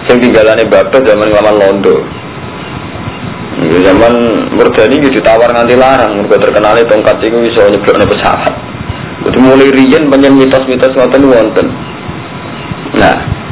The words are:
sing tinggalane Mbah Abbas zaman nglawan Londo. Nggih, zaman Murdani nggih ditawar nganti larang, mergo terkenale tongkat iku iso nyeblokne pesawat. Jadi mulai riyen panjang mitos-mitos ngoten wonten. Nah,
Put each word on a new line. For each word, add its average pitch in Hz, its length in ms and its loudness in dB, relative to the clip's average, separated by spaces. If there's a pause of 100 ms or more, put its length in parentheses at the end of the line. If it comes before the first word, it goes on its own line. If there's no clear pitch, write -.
sing 123 80 4
tinggalane 110 480 2
Mbah 101 160 2
Abbas 127 240 0
zaman 107 240 2
nglawan 104 320 2
Londo. 101 360 2 (1700)
Nggih, 87 160 2
zaman 107 300 2 (420)
Murdani 117 400 2
nggih 143 160 0
ditawar 113 400 2
nganti 120 240 0
larang, 123 400 2
mergo 101 240 0
terkenale 107 480 2
tongkat 107 320 2
iku 113 240 -2
iso 110 240 2
nyeblokne 101 400 2
pesawat. 98 480 -2 (680)
Jadi - 160 -2
mulai 135 320 4
riyen 135 400 2
panjang 139 240 4
mitos-mitos 131 640 0
ngoten 135 320 2
wonten. 104 320 2 (1400)
Nah, 95 160 2 (360)